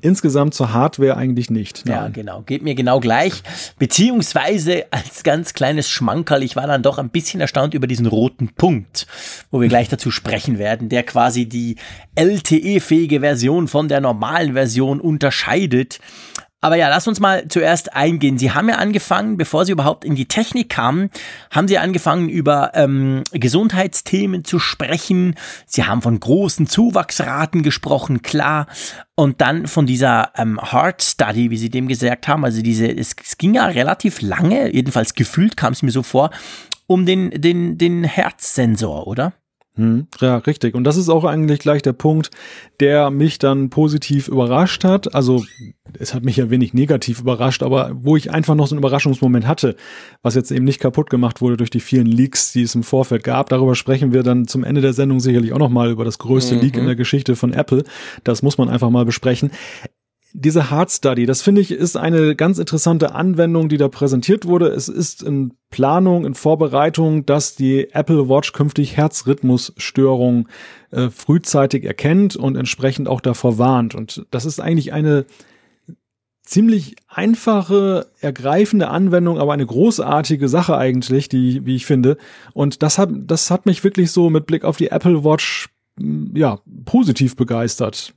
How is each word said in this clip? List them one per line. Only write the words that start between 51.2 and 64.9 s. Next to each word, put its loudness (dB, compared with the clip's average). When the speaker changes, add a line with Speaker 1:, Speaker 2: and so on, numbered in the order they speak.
Speaker 1:
wurde 2
durch -2
die -2
vielen 2
Leaks, 2
die 0
es -4
im 0
Vorfeld 0
gab. -2
Darüber 2
sprechen 0
wir 2
dann 2
zum -4
Ende 0
der 2
Sendung 0
sicherlich 2
auch -2
noch 4
mal 2
über -4
das -6
größte 0
Speaker 2:
Mhm. 2
Speaker 1:
Leak 0
in 0
der 0
Geschichte 0
von 0
Apple. 0
Das -2
muss 0
man 2
einfach 0
mal 2
besprechen. -2
Diese 0
Heart 0
Study, 0
das 0
finde 4
ich, 2
ist -2
eine 2
ganz 0
interessante 0
Anwendung, 2
die 0
da 2
präsentiert 0
wurde. 2
Es -2
ist -6